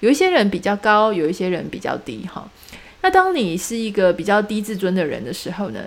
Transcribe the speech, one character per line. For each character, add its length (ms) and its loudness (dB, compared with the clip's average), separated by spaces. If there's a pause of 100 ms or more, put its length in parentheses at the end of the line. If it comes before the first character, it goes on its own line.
有 80 2
一 60 6
些 160 4
人 180 4
比 100 -2
较 180 -2
高， 360 4
有 160 0
一 40 -2
些 180 -2
人 200 -4
比 80 -10
较 200 -4
低， 340 -12
哈。 160 -14 (560)
那 60 4
当 240 4
你 240 0
是 160 -6
一 160 -4
个 220 4
比 100 -6
较 180 2
低 220 -2
自 140 -6
尊 180 0
的 100 0
人 200 -6
的 80 -8
时 180 -8
候 200 -6
呢， 160 -10